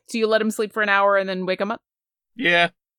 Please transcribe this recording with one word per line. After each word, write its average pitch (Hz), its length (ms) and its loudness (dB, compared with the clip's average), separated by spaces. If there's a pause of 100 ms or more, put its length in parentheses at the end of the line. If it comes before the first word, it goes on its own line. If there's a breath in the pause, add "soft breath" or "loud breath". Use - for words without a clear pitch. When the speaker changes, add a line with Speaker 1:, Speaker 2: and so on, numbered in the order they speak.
Speaker 1:
so 233 100 -6
you 220 100 0
let 220 140 2
him 220 100 -2
sleep 214 200 -4
for 220 100 -4
an 208 80 -2
hour 202 280 2
and 190 100 -2
then 185 180 -6
wake 185 140 -2
him 196 120 -4
up? 233 100 -10 (540)
Speaker 2:
Yeah. 175 340 2 (300)